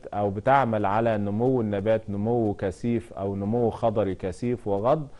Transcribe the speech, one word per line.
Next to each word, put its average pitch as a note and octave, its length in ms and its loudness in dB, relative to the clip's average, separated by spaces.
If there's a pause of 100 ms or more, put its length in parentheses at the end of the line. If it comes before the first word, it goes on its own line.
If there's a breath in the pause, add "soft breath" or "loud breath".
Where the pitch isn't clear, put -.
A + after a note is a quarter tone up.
(140)
أو G#2 160 0
بتعمل A2 560 2
على A2 320 2
نمو A2+ 420 0
النبات G#2+ 500 0
نمو G#2+ 440 0
كثيف A2+ 580 -2
أو G2 240 -4
نمو A2 340 2
خضري G2+ 440 0
كثيف A#2 540 -4
وغض، B2+ 400 0 (120 soft breath)